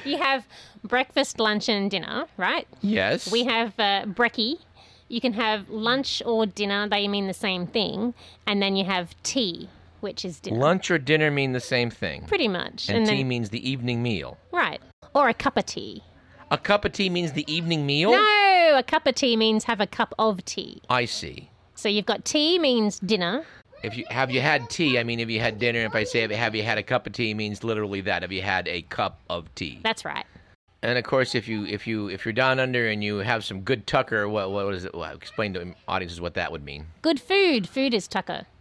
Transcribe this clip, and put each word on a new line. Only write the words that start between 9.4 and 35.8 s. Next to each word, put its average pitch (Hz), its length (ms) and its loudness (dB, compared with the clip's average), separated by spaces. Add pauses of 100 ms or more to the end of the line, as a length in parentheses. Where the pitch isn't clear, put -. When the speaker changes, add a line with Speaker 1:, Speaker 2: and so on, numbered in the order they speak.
Speaker 1:
which - 260 -8
is 180 140 -8
dinner. - 200 -4
Speaker 2:
Lunch 175 340 2
or 165 60 4
dinner 151 340 4
mean 135 200 2
the 127 80 0
same 120 300 0
thing. 82 360 -6
Speaker 1:
Pretty 359 200 0
much. - 420 -4
Speaker 2:
And 233 100 2
Speaker 1:
And 220 100 4
Speaker 2:
tea 214 80 2
Speaker 1:
then 135 120 0
Speaker 2:
means 120 220 -2
the - 180 -6
evening 120 320 -2
meal. 92 380 -4 (140)
Speaker 1:
Right. 311 280 -2 (320)
Or 277 160 4
a 226 60 2
cup - 220 -2
of - 100 0
tea. - 380 -12 (480)
Speaker 2:
A 147 60 4
cup 202 260 2
of 196 80 0
tea 196 180 0
means 175 220 0
the 147 200 -4
evening 165 320 0
meal? 151 280 4
Speaker 1:
No, 392 640 6
a 254 100 4
cup 320 220 2
of - 80 0
tea 240 200 2
means 220 280 4
have 226 160 -2
a 196 80 2
cup - 320 -2
of 214 240 2
tea. - 440 -10
Speaker 2:
I 123 180 4
see. - 440 -10 (240)
Speaker 1:
So - 140 -2
you've 208 180 2
got - 180 -2
tea 330 360 2
means 233 400 2
dinner. 196 440 0 (380)
Speaker 2:
If 113 160 -6
you, 120 100 -8
"Have 127 220 0
you 127 100 2
had 143 300 0
tea?" 135 280 2
I 117 60 0
mean, 117 140 -2
"Have 117 100 -2
you 113 120 0
had 113 180 -2
dinner?" 117 220 2
If 110 140 -2
I 110 100 2
say, 113 300 0
"Have 110 200 0
you 107 80 0
had 110 160 0
a 104 40 -2
cup 127 240 -2
of 104 60 -10
tea?" 110 220 -2
means 104 280 -6
literally 107 400 -2
that. 92 200 -2
"Have 90 100 -8
you 92 80 -4
had 92 260 -2
a 85 140 -4
cup - 480 -6
of 85 260 -8
tea?" 76 280 -8
Speaker 1:
That's - 240 -4
right. - 180 -8 (560)
Speaker 2:
And 117 160 0
of 123 80 0
course, 131 300 2
if 113 140 -2
you, 107 180 -4
if 101 200 -6
you, 107 220 -2
if 95 160 -8
you're 113 80 -2
down 131 280 2
under 123 280 0
and 107 160 -2
you 104 140 0
have 110 260 0
some 95 160 -8
good 107 260 -2
tucker, 113 420 2
what, 101 240 -2
what 101 220 0
is 90 120 -6
it? - 80 -10
Well, 78 200 -8
explain 98 400 -6
to 87 200 -8 (140)